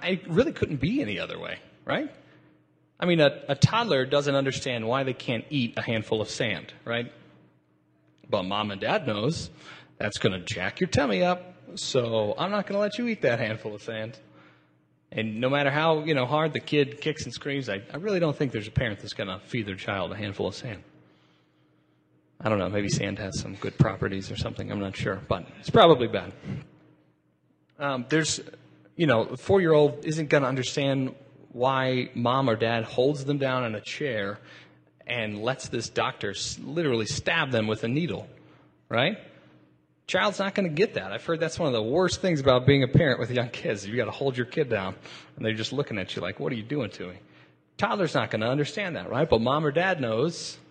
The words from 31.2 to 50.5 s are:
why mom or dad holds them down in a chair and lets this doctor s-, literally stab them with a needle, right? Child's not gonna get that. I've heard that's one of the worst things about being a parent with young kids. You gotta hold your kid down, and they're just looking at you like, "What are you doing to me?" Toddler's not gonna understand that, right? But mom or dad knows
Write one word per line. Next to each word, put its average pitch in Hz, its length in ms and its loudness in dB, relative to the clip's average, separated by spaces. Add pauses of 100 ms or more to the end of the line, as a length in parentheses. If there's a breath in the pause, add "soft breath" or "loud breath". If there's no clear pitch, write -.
why 131 600 2
mom 123 360 4
or 113 60 4
dad 113 280 0
holds 139 420 0
them 143 140 0
down 131 240 0
in 113 100 -2
a 104 80 -6
chair 104 580 -4 (680 loud breath)
and 107 340 -4
lets 127 280 -4
this 117 200 -4
doctor 113 420 -2
s-, - 280 -8
literally 135 480 0
stab 165 420 0
them 113 160 2
with 110 180 -2
a 117 40 -2
needle, 120 400 -2 (600 loud breath)
right? 135 280 2 (880)
Child's 196 320 2
not 196 160 -2
gonna 190 160 0
get 160 240 0
that. 95 180 -6
I've 107 140 -8
heard 165 140 -2
that's 160 180 -2
one 170 100 0
of 131 60 2
the 113 80 0
worst 160 400 0
things 175 180 2
about 127 280 6
being 139 160 8
a 123 40 2
parent 131 320 6
with 117 120 -2
young 120 180 2
kids. 104 380 -4
You 110 100 -4
gotta 107 140 0
hold 135 260 -2
your 123 80 0
kid 143 240 -2
down, 95 260 0 (400 loud breath)
and - 80 -8
they're 110 100 2
just 110 200 -4
looking 131 240 -2
at 92 180 -6
you - 60 -4
like, 87 180 -6
"What 147 140 -2
are - 20 -2
you 110 80 -6
doing 117 280 -4
to - 160 -10
me?" 90 80 -14 (640 soft breath)
Toddler's 208 360 0
not 117 160 2
gonna 110 200 0
understand 147 460 -2
that, 90 140 -8
right? 139 180 2
But 113 140 4
mom 139 240 2
or 147 60 2
dad 175 280 2
knows 123 580 -2 (140)